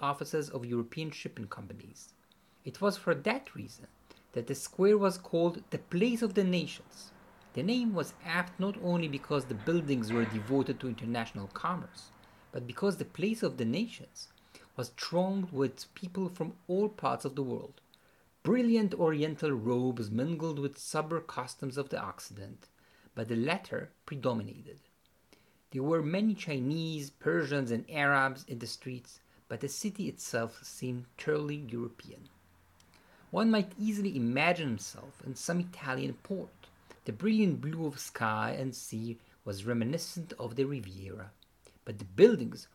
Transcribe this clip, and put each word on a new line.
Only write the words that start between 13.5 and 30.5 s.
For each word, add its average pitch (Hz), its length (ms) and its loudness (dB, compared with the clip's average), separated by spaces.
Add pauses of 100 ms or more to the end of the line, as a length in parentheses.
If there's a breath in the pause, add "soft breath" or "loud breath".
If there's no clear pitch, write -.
the 120 80 2
Nations - 640 -4 (460 loud breath)
was 123 220 -4
thronged 185 560 0
with 135 400 -2
people 185 380 -4
from 165 240 -6 (120)
all 196 220 2
parts 131 380 -2
of 131 80 -6
the 139 80 -2
world. - 400 -6 (600 soft breath)
Brilliant 226 520 4
oriental 156 580 2
robes 120 580 2
mingled 151 480 0
with 139 200 -4
sober 156 420 -2
customs 131 560 -6
of 139 140 -4
the - 100 -4
Occident, - 680 -12 (440 soft breath)
but 113 140 -4
the 117 80 0
latter 151 540 -2 (160)
predominated. 123 720 -4 (920 soft breath)
There 131 100 0
were 160 200 4
many 196 320 2
Chinese, 151 760 -2
Persians, 143 600 0
and 113 200 0
Arabs 139 580 2
in 120 120 -8
the 117 60 -8
streets, - 540 -10 (280 soft breath)
but 117 120 -6
the 139 80 -2
city 190 400 -4
itself - 540 -2